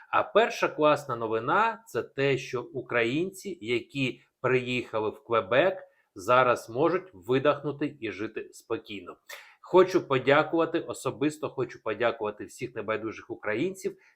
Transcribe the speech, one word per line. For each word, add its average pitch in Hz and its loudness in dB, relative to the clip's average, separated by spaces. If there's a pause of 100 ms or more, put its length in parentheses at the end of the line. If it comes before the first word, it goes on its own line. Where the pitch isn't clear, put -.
А 135 2
перша 220 2
класна 147 0
новина — 135 -2
це 113 -4
те, 139 0
що - -6
українці, 131 -4
які 120 -4 (200)
приїхали 123 0
в - -8
Квебек, 120 2 (300)
зараз 120 4
можуть 160 0
видихнути 139 -2
і 110 -6
жити 107 -10
спокійно. 104 -10 (440)
Хочу 180 4
подякувати, 156 2
особисто 131 -4
хочу - -8
подякувати 107 -2
всіх - -12
небайдужих 107 -6
українців, 160 -4 (180)